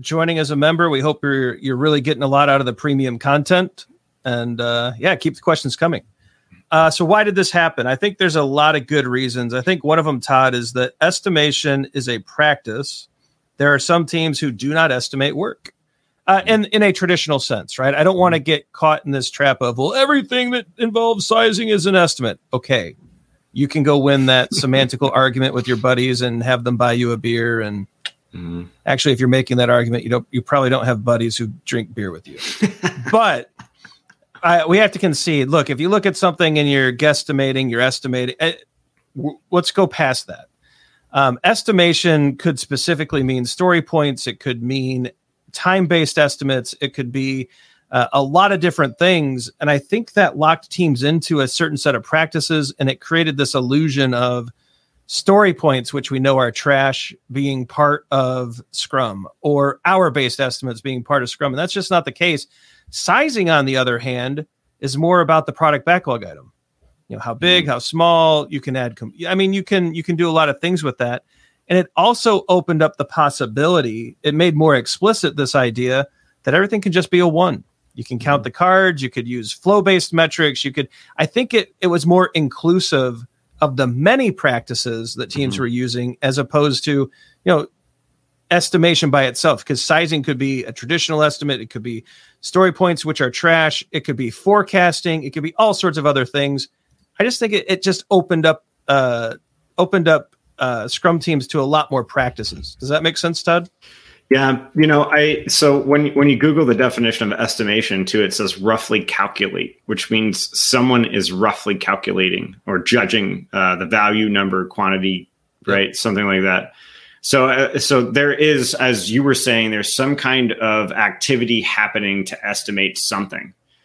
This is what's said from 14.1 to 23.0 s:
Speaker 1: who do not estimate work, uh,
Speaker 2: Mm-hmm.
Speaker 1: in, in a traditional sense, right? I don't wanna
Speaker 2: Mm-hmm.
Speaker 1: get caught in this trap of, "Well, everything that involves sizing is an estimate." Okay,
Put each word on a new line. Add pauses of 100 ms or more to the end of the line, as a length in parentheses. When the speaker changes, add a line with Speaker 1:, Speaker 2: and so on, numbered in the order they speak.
Speaker 1:
who
do
not
estimate
work, (520)
uh,
Speaker 2:
Mm-hmm.
Speaker 1:
in,
in
a
traditional
sense,
right?
I
don't
wanna
Speaker 2:
Mm-hmm.
Speaker 1:
get
caught
in
this
trap
of,
"Well,
everything
that (120)
involves
sizing
is
an
estimate." (140)
Okay, (580)